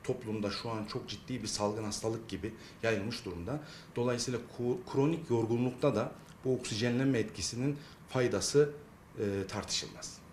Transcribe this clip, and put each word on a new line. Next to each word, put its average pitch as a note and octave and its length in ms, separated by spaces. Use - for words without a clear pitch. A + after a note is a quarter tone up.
Toplumda G#2+ 460
şu A#2 200
an A2 140
çok - 240
ciddi A2+ 340
bir G#2+ 40
salgın G#2+ 380
hastalık A2 440
gibi G2+ 260
yayılmış A2+ 420
durumda. F#2+ 360
Dolayısıyla A#2+ 440
ku-, A#2+ 180
kronik D3+ 380
yorgunlukta A#2+ 640
da A2 180
bu C3 100
oksijenlenme B2 640
etkisinin A#2 600
faydası, B2+ 640
e, G2 300
tartışılmaz. - 680